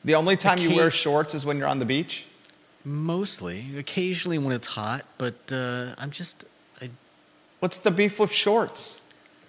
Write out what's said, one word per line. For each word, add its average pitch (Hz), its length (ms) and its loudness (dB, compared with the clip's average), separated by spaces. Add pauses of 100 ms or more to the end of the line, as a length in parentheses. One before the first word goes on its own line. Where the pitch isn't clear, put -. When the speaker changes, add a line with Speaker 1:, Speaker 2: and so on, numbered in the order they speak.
Speaker 1:
The 156 120 4
only 170 200 4
time 185 220 4
you 170 120 2
Speaker 2:
Occa- 170 80 6
Speaker 1:
wear 165 120 6
shorts 151 460 2
is 139 100 -4
when 143 140 0
you're 139 80 0
on 139 100 2
the 127 80 0
beach? 139 400 -2 (580)
Speaker 2:
Mostly. 143 960 -4
Occasionally 175 600 -2
when 139 120 0
it's 120 140 -2
hot, 113 400 -4 (140)
but, 120 160 -4 (160)
uh, 123 480 -4
I'm 143 100 -8
just, - 360 -12 (360)
I 127 80 -12 (680)
Speaker 1:
What's 180 180 -2
the 208 140 2
beef 202 280 2
with 208 120 2
shorts? - 680 0 (480)